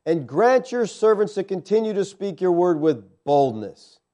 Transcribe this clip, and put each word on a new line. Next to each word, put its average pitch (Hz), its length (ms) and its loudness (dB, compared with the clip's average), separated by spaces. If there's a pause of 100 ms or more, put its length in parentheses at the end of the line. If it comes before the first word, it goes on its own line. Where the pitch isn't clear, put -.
and 160 220 -2
grant 233 460 0
your 240 160 -2
servants 214 480 0
to 196 80 -4
continue 208 500 -2
to 196 120 -2
speak 196 360 -10
your 185 120 2
word 170 280 2
with 135 420 -4
boldness, 127 760 -2 (140)